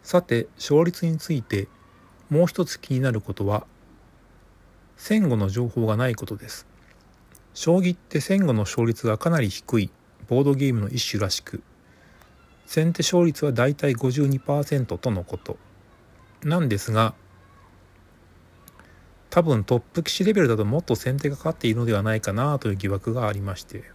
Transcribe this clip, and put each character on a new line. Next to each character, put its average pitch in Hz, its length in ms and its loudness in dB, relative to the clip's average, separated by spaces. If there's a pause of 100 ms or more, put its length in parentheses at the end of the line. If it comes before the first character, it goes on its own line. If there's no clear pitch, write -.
さ 180 220 2
て、 117 320 0
勝 151 300 4
率 175 200 -2
に 160 140 0
つ - 140 -8
い 123 100 -2
て、 98 240 -4 (640)
も 160 140 4
う - 20 -2
一 175 180 -2
つ - 160 -12
気 135 140 -4
に 127 40 0
な 131 120 2
る 110 100 -2
こ - 140 -8
と 101 100 -4
は、 104 220 -2 (1300)
戦 208 320 2
後 117 80 2
の 101 120 2
情 120 180 -2
報 113 180 0
が 107 120 2
な 127 120 0
い 117 60 -2
こ - 100 -10
と 107 100 -8
で - 140 -16
す。 - 160 -16 (880)
将 165 240 2
棋 180 160 2
っ - 40 -6
て - 220 -4
戦 190 280 2
後 127 60 2
の 107 80 2
勝 113 260 0
率 117 180 -2
が 107 140 0
か 165 100 0
な 165 100 2
り 107 100 0
低 - 320 0
い 90 100 -4 (360)
ボ 123 140 2
ー - 20 4
ド 139 120 4
ゲ 135 140 0
ー 123 40 0
ム 110 80 0
の 101 80 -2
一 127 220 -4
種 101 100 -2
ら 98 80 -2
し - 140 -6
く、 - 180 -12 (1040)
先 160 260 0
手 165 120 -4
勝 175 200 4
率 151 220 2
は 143 60 0
だ 120 160 2
い 143 80 0
た 147 120 -2
い 135 60 2
五 123 160 0
十 139 160 2
二 135 140 2
パ 147 220 -2
ー - 20 -2
セ 143 160 -2
ン 120 80 -2
ト - 100 -6
と 123 140 -2
の 90 120 -2
こ 90 140 -8
と。 - 220 -12 (840)
な 160 160 0
ん 143 100 0
で 98 100 -2
す - 120 -6
が、 110 220 2 (2250)
多 175 140 4
分 123 200 2
ト 123 140 2
ッ - 40 2
プ - 200 -6
棋 - 80 -6
士 - 140 -2
レ 208 100 4
ベ 196 80 4
ル 139 60 4
だ 113 100 2
と 107 80 0
も 131 140 0
っ 175 40 -6
と 117 120 0
先 131 220 -4
手 143 120 -4
が 143 60 -6
勝 160 180 -4
っ - 20 -6
て - 120 -4
い 110 80 2
る 120 60 -2
の 117 40 0
で 117 80 0
は 101 80 0
な 110 140 0
い 110 60 -4
か 98 120 -4
な 139 240 0
と 113 120 -4
い 98 40 -2
う - 40 -2
疑 98 100 -4
惑 101 260 -2
が 120 140 -2
あ 104 40 -2
り 101 100 -6
ま 98 140 -6
し - 80 -16
て。 - 200 -16 (120)